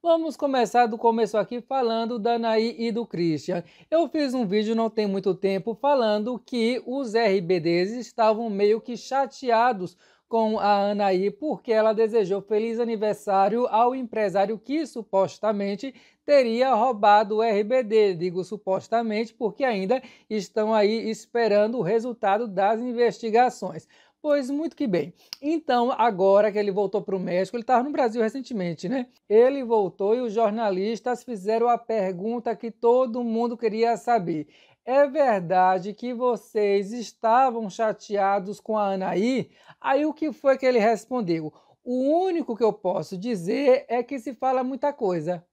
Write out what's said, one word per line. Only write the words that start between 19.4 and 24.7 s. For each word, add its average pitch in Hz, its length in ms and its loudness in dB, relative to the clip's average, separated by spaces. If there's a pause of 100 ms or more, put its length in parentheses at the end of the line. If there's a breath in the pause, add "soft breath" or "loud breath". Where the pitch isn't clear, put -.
ainda 233 400 0 (260 loud breath)
estão 214 460 -2
aí 214 340 2
esperando 220 720 0
o 220 40 -2
resultado 220 680 0
das 202 320 0
investigações. 226 1040 0 (340 soft breath)
Pois 285 300 0
muito 294 240 -6